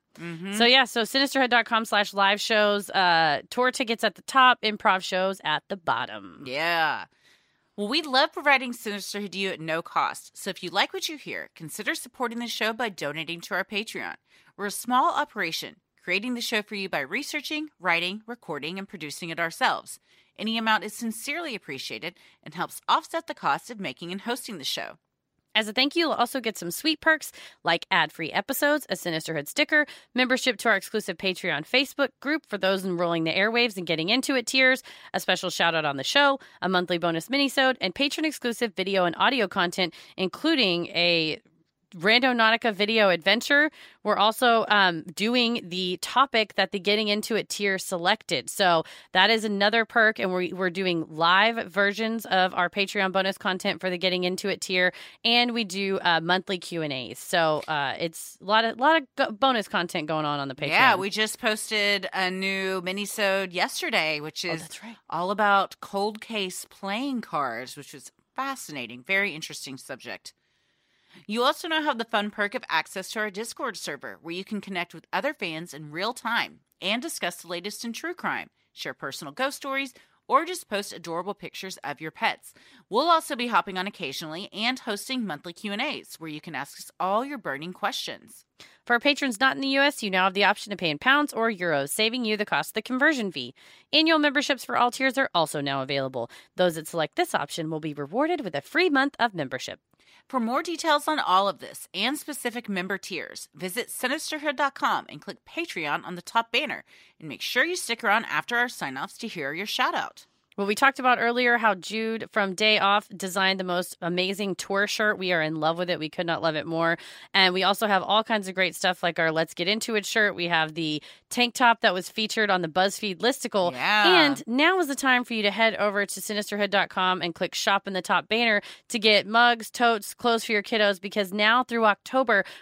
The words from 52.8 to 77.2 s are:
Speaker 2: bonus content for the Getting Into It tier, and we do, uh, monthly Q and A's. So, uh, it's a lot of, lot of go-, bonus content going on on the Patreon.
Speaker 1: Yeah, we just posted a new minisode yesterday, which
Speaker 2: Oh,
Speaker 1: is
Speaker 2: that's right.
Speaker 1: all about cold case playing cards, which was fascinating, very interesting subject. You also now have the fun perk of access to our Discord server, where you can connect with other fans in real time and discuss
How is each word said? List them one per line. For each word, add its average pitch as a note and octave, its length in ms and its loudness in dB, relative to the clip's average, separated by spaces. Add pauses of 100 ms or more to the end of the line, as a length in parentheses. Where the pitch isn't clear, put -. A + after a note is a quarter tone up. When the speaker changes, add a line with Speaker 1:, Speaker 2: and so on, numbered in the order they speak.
Speaker 2:
bonus F#3+ 240 0
content F#3+ 420 -2
for F#3 100 -2
the F3+ 80 -2
Getting F3+ 280 0
Into F#3 240 -2
It - 100 -4
tier, F3+ 320 2 (320)
and A#3+ 300 4
we A#3 100 0
do, G3 380 -2
uh, E3+ 180 4
monthly F3+ 380 0
Q E3+ 240 -6
and D3 100 -2
A's. B2+ 280 -8
So, D#3 500 2
uh, C#3+ 280 -2
it's - 440 -8
a - 40 -18
lot A3 200 4
of, A3+ 120 -4
lot D4+ 240 4
of C4 140 -10
go-, C4+ 160 0
bonus A#3+ 380 2
content E3+ 400 -2
going D#3 160 0
on D3 160 -2
on C#3 80 -4
the C3 60 -10
Patreon. D3+ 120 -4
Speaker 1:
Yeah, G#3+ 300 6
we G3 120 -4
just G#3+ 300 -2
posted G#3 720 0
a F#3 180 -2
new F#3+ 520 -2
minisode G3 720 -2
yesterday, F3+ 640 -2
which D#3 260 -8
Speaker 2:
Oh, F3 40 -4
Speaker 1:
is D#3+ 120 -4
Speaker 2:
that's - 220 -16
right. A3+ 140 -18 (120)
Speaker 1:
all F3 220 -2
about G3+ 480 2
cold G#3 400 -4
case G3 500 -6
playing A#3 520 -4
cards, B2 560 -6
which - 160 -16
was C3+ 180 -20 (240)
fascinating, C#3 680 -8
very G3 300 0
interesting C#3+ 440 -10
subject. - 560 -12 (920)
You A3 160 -4
also D4+ 260 2
now D#4+ 140 0
have D4 160 -2
the A3+ 80 -4
fun G#3 240 -2
perk G3+ 240 -4
of B3 160 -8
access E3 400 -4
to A3+ 100 -6
our G#3+ 120 -4
Discord A3+ 440 -8
server, C3 460 -12
where E3+ 140 -10
you F#3 80 -8
can G3+ 180 -8
connect F3 320 -6
with E3 180 -18
other A#3+ 220 0
fans E3+ 400 -8
in D3+ 160 -14
real F#3 240 -4
time F#3+ 460 -4 (200)
and G#3 220 -2
discuss G3 360 -6